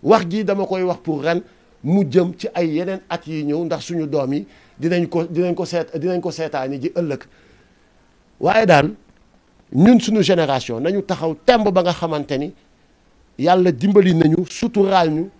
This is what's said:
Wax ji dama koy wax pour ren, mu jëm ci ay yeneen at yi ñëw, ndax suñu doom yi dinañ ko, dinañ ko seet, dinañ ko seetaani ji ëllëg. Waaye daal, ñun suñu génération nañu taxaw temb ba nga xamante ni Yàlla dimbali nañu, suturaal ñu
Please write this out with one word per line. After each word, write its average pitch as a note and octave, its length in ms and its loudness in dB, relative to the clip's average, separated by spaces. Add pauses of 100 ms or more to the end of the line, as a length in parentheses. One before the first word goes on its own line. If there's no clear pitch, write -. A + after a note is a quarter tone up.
Wax F#3 260 4
ji G#3 140 -4
dama G3 220 -2
koy F#3 180 -4
wax F3+ 200 -4
pour D#3 200 -4
ren, E3+ 180 0 (420)
mu F#3 260 2
jëm F3 280 2
ci A3+ 160 -10
ay F3 140 -2
yeneen F3 320 -4 (100)
at E3+ 180 -8
yi D#3 180 -6
ñëw, D3 200 -4
ndax D#3 200 -6
suñu E3 220 -6
doom C#3 260 -2
yi D3 140 -6 (320)
dinañ E3+ 280 0
ko, F3 160 -2
dinañ F3 320 -2
ko F3+ 100 -6
seet, E3 300 -6
dinañ F3 240 -2
ko F3 120 -6
seetaani C#3+ 500 -6
ji D3 140 -4
ëllëg. D#3 280 -4 (1160)
Waaye G#3+ 260 2
daal, D#3+ 260 4 (800)
ñun A3 280 6
suñu G#3+ 240 0
génération C#3 560 0
nañu F#3+ 240 -2
taxaw E3 320 -4 (100)
temb A3 260 4
ba F#3 100 2
nga F3 120 0
xamante D3 440 -4
ni D3+ 160 -6 (840)
Yàlla F3+ 340 4
dimbali F#3 440 4
nañu, E3 340 2
suturaal F#3+ 640 0
ñu D#3+ 180 -4 (100)